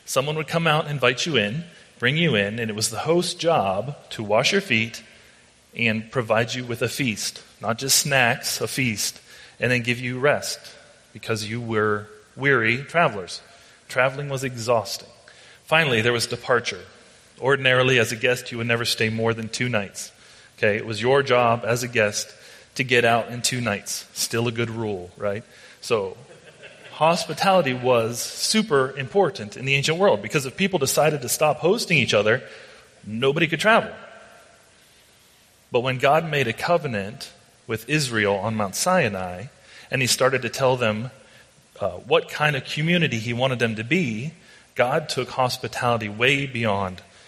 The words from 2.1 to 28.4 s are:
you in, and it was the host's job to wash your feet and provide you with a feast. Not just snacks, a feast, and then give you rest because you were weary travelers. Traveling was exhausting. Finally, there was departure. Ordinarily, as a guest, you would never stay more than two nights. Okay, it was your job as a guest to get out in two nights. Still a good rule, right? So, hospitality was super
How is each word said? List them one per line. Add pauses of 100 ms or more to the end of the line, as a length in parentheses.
you
in,
and
it
was
the
host's
job (140)
to
wash
your
feet (760)
and
provide
you
with
a
feast. (200)
Not
just
snacks,
a
feast, (400)
and
then
give
you
rest (540)
because
you
were (280)
weary
travelers. (460)
Traveling
was
exhausting. (560)
Finally,
there
was
departure. (560)
Ordinarily,
as
a
guest,
you
would
never
stay
more
than
two
nights. (460)
Okay,
it
was
your
job
as
a
guest (400)
to
get
out
in
two
nights.
Still
a
good
rule,
right? (360)
So, (760)
hospitality
was
super